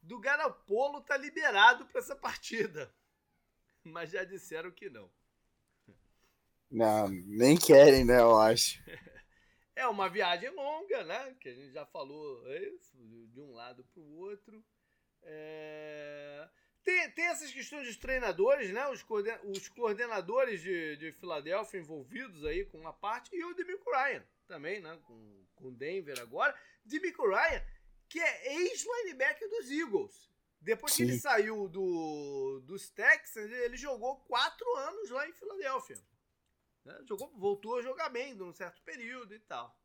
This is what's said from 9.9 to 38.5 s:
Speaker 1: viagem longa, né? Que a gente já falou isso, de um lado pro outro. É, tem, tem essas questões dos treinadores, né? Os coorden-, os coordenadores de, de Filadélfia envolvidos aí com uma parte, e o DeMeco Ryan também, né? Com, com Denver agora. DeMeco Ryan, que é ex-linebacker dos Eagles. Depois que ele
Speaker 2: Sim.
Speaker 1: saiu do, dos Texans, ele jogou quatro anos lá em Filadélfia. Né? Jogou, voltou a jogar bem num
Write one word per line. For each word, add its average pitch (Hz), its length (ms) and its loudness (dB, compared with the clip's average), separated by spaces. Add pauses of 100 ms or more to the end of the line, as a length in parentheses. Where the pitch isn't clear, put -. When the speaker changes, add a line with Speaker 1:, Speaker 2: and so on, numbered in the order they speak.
Speaker 1:
viagem 180 400 0
longa, 311 540 -6
né? 254 360 -8
Que - 80 -16
a 123 60 -14
gente 131 180 -20
já 147 140 -12
falou 143 580 -14 (100)
isso, 185 440 -12 (300)
de 120 120 -20
um 143 140 -20
lado 123 280 -18 (120)
pro 175 80 -20
outro. 196 600 -20 (600)
É, 151 1200 -16 (360)
tem, 359 280 0
tem 330 160 -4
essas 320 260 -6
questões 269 340 -12
dos 226 100 -10
treinadores, 240 760 0
né? 262 160 -2
Os 240 140 -8
coorden-, 208 420 -4
os 196 240 -10
coordenadores 220 960 -2
de, 165 340 -4
de 151 160 -12
Filadélfia 170 680 -6
envolvidos 160 680 -14
aí 165 200 -2
com - 140 -18
uma 226 140 -14
parte, - 420 -8
e 339 100 -6
o 349 100 -10
DeMeco 370 360 -6
Ryan 262 340 0 (240)
também, 175 320 -8
né? 165 240 -16
Com, 107 400 -20 (120)
com 131 160 -16
Denver 143 480 -8
agora. 156 340 -2 (300)
DeMeco 302 440 -2
Ryan, 294 340 2 (460)
que 311 100 -10
é 269 440 -2
ex-linebacker 403 840 -4
dos 415 220 -8
Eagles. 269 600 -4 (320)
Depois 220 320 -2
que - 80 2
ele - 120 2
Speaker 2:
Sim. 120 60 -2
Speaker 1:
saiu 214 480 0
do, 151 960 -6
dos 185 240 -14
Texans, 226 600 0
ele 240 260 -6
jogou 254 400 -8 (100)
quatro 302 400 -2 (100)
anos 330 340 -8
lá 269 180 -6
em 339 40 -16
Filadélfia. 381 640 -10 (880)
Né? - 220 -20
Jogou, 220 300 -8
voltou 202 420 -4
a 240 40 -6
jogar 262 260 -6
bem 254 260 -8
num 180 180 -14